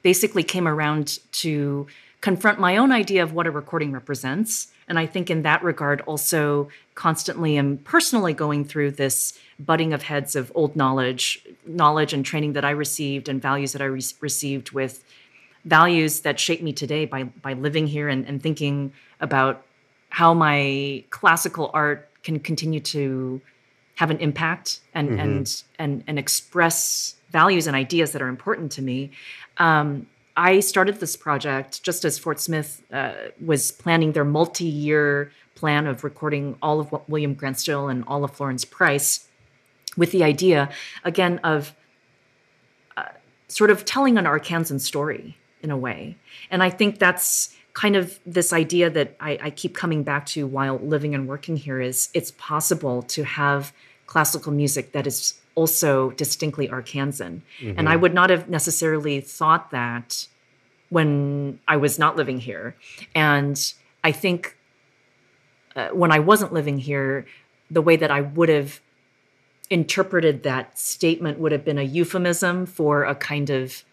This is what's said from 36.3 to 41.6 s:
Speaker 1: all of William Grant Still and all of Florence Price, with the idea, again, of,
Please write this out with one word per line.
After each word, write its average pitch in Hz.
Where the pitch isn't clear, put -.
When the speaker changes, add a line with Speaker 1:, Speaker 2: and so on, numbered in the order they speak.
Speaker 1:
all 151
of 147
William 147
Grant 135
Still 143
and 123
all 143
of 139
Florence 131
Price, -
with 170
the 180
idea, 151
again, 175
of, 151